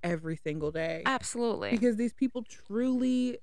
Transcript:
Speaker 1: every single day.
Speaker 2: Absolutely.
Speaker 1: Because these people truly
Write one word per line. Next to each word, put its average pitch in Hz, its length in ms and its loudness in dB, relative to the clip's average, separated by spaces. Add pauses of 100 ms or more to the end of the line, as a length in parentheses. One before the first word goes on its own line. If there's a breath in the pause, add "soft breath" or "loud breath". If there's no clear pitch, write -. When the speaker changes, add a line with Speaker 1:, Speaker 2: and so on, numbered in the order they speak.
Speaker 1:
every 160 320 -2
single 151 380 -4
day. 165 340 -2
Speaker 2:
Absolutely. 240 640 0
Speaker 1:
Because 233 240 4
these 233 180 0
people 254 300 -2
truly 247 1000 0